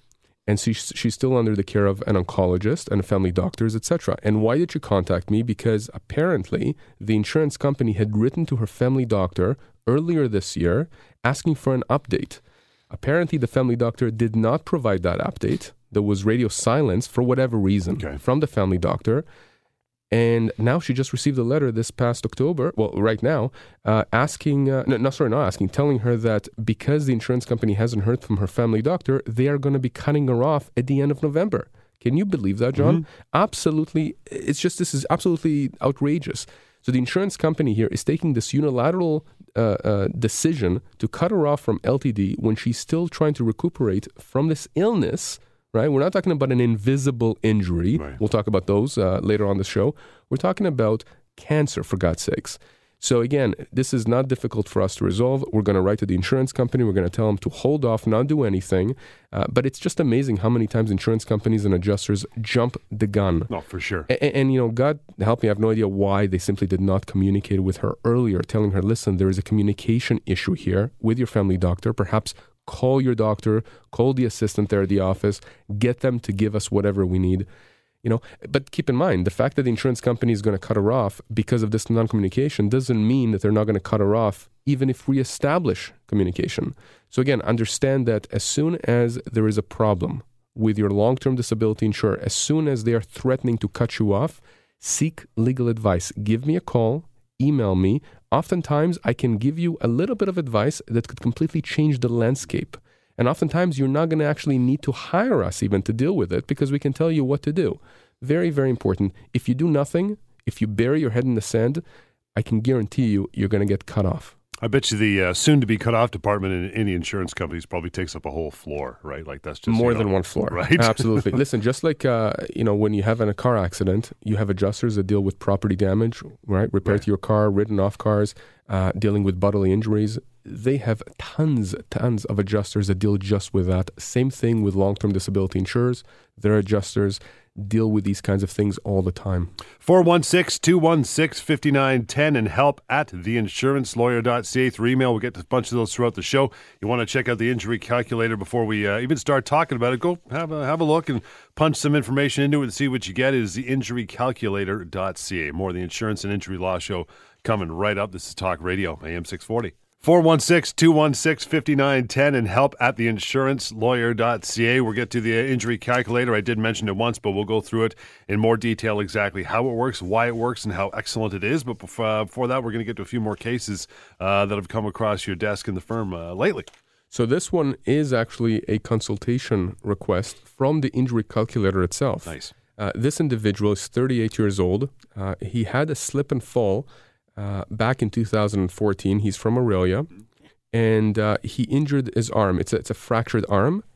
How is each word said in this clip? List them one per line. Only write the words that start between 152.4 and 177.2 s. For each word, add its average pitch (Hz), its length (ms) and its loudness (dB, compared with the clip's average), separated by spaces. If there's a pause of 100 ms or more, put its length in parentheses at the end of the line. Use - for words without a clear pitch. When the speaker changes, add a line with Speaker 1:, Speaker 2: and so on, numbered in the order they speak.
Speaker 2:
into 147 160 2
it 135 40 -2
and 113 80 -6
see 143 160 -2
what 127 200 -4
you 95 60 -10
get. 131 200 2
It 123 80 2
is 92 120 -4
the 123 120 -6
injury 123 400 -2
calculator 101 800 -4
dot 92 340 -6
C 82 300 -6
A. 71 40 -8
More 92 180 -4
of 87 40 -6
the 90 80 -6
Insurance 104 420 -4
and 101 80 -4
Injury 95 260 -6
Law 92 200 -2
Show 87 280 -8 (360)
coming 98 300 -2
right 101 260 -2
up. 101 140 -4
This 90 160 -12
is - 60 -18
Talk 87 280 -4
Radio, 90 400 -4
A 78 60 -10
M 85 160 -6
six - 200 -14
forty. 113 280 -6 (260)
Four 170 240 6
one 160 180 6
six - 320 2
two 165 180 6
one 151 220 4
six - 320 -2
fifty-nine 139 640 0
ten 139 280 2
and 113 140 2
help 131 320 2
at 123 160 2
the 117 100 0
insurance 131 640 -2
lawyer 117 440 0
dot 113 320 -2
C 113 200 0
A. 127 140 4
We'll 110 140 -2
get 113 160 -4
to 120 100 -2
the 113 140 0 (180)
injury 117 240 -2
calculator. 123 580 0
I 104 60 0
did 110 180 -2
mention 110 300 -2
it 95 80 -2
once, 117 220 -2
but 104 140 -4
we'll 101 120 -2
go 110 160 -2
through 113 240 -2
it 110 100 -2 (320)
in 104 140 -2
more 113 160 4
detail 110 440 -2
exactly 101 420 -2
how 113 260 -2
it 120 60 -4
works, 123 260 -2
why 107 280 0
it 117 80 -4
works, 117 280 -4
and 104 80 -4
how 98 180 -2
excellent 107 440 -6
it 95 100 -6
is. 135 200 -2
But 120 160 -8
bef-, - 220 -10
uh, 110 220 0
before 123 240 -4
that, 127 160 -2
we're 113 80 -6
gonna 113 120 -4
get 113 120 -8
to 101 60 -8
a 90 40 -12
few 123 140 -4
more 107 160 -4
cases, 117 500 -6 (320)
uh, 98 280 2
that 101 80 -2
have 98 140 -4
come 110 180 -4
across 104 400 -2
your 95 100 -4
desk 104 320 -4
in 98 60 -4
the 90 80 -6
firm, 107 320 -6
uh, 85 180 -10
lately. 123 320 -4 (460)
Speaker 1:
So 117 160 -2